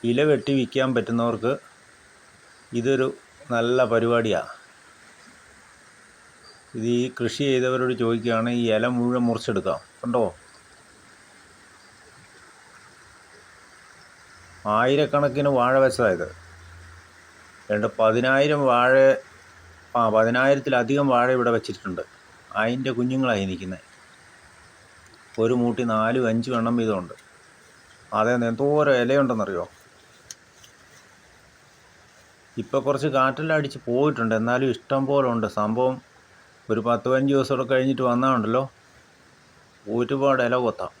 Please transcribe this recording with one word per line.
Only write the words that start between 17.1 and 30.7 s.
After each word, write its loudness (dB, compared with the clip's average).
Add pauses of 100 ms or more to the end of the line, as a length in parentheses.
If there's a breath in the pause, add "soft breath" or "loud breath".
രണ്ട് 0 (120)
പതിനായിരം 2
വാഴ, 4 (1040)
ആ, 2 (140)
പതിനായിരത്തിലധികം 2
വാഴ 4
ഇവിടെ 2
വെച്ചിട്ടുണ്ട്. -6 (580)
അതിൻ്റെ -2
കുഞ്ഞുങ്ങളായി -2
നിൽക്കുന്നത്. -10 (1600)
ഒരു 2
മൂട്ടി -2
നാലും 0
അഞ്ചും -2
എണ്ണം -2
വീതമുണ്ട്. -4 (1040)
അതേ, 2 (140)
എന്തോരം 2
ഇലയുണ്ടെന്നറിയോ? 0 (3000)